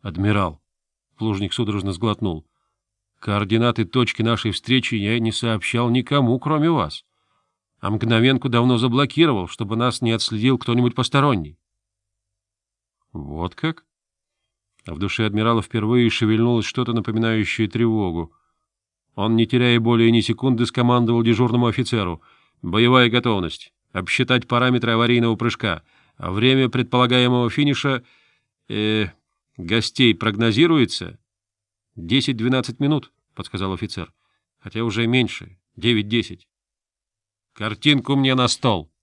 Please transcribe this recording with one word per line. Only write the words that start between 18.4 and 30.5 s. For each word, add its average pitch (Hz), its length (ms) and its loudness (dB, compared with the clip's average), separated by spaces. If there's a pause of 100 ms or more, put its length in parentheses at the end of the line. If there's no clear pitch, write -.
Он, 110 220 0
не 117 100 4
теряя 120 320 4
более 113 320 4
ни 117 80 4
секунды, 120 460 0
скомандовал 120 580 2
дежурному 117 440 2
офицеру: 107 540 -2 (400)
«Боевая 120 480 4
готовность. 110 640 -2 (220)
Обсчитать 123 540 -2
параметры 123 460 0
аварийного 117 420 2
прыжка. 104 480 -4 (340)
А 87 140 -8
время 127 360 2
предполагаемого 123 800 2
финиша, 139 540 -2 (640)
э, 107 400 -2 (480)
гостей 110 600 2
прогнозируется?» 113 1040 0 (760)